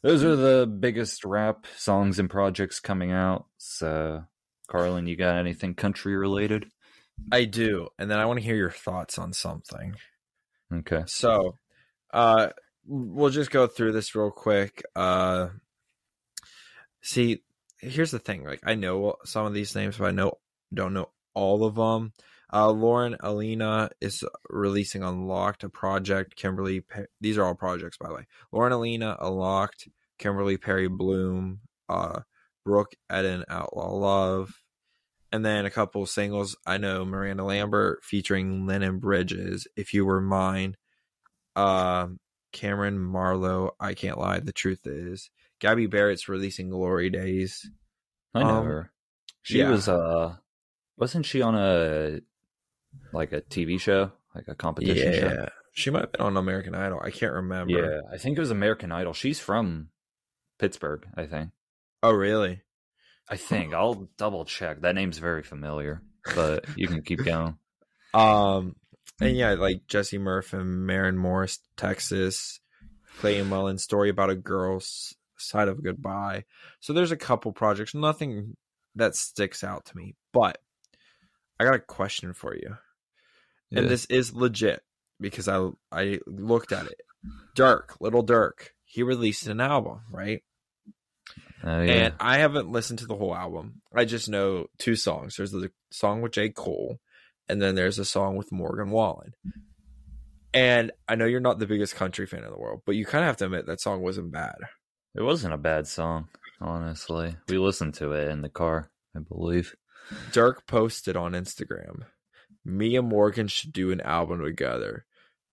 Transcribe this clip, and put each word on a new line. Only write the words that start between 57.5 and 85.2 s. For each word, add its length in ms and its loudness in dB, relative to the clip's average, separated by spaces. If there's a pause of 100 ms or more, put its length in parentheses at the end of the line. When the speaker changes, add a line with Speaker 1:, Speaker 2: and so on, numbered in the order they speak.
Speaker 1:
Yeah, 280 0 (100)
I 60 -12
think 200 -2
it 40 0
was 100 0
American 400 0
Idol. 220 -4
She's 260 -4
from 500 -2 (720)
Pittsburgh, 560 -4
I 100 -6
think. 260 -8 (520)
Speaker 2:
Oh, 100 8
really? 480 2 (680)
Speaker 1:
I 80 -8
think. 360 -4
I'll 340 0 (100)
double 280 -4
check. 360 -8
That 140 2
name's 220 -2
very 260 -2
familiar, 580 -8 (340)
but 300 2 (120)
you 100 0
can 140 -2
keep 220 -4
going. 380 -2
Speaker 2:
<laughs> 60 -20 (460)
Um, 640 6 (440)
and 160 2
yeah, 180 2
like, 340 0
Jesse 300 0
Murph 360 -2
and 340 -4
Maren 300 2
Morris, 420 0 (160)
Texas. 840 -4 (600)
Clayton 300 2
Mullen, 280 0
Story 320 2
About 220 2
a 40 2
Girl's 800 -4 (240)
Side 300 0
of 160 -4
Goodbye. 600 -6 (340)
So 140 -6
there's 180 2
a 60 -2
couple 340 0
projects, 420 0
nothing 640 -4 (400)
that 200 4
sticks 480 -4
out 220 -10
to 120 -18
me, 180 -14 (160)
but 260 4 (1000)
I 60 4
got 100 6
a 40 -2
question 540 -6
for 220 -10
you. 220 -12 (920)
And 140 2
Speaker 1:
Yeah. 40 2
Speaker 2:
this 160 0
is 280 2
legit 480 2 (380)
because 280 -6